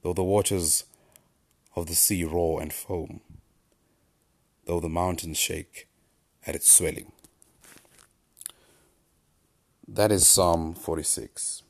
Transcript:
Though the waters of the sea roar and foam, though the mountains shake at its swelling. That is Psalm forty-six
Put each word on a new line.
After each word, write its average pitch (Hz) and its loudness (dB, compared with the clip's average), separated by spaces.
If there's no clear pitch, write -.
Though 87 -4
the 90 -2
waters 95 2
of 85 -6
the 85 -8
sea 87 2
roar 80 0
and 78 -8
foam, - -8
though 87 -2
the 82 -4
mountains 85 -4
shake - -6
at - -6
its - 2
swelling. - 2
That 104 2
is 92 4
Psalm 82 4
forty-six - -6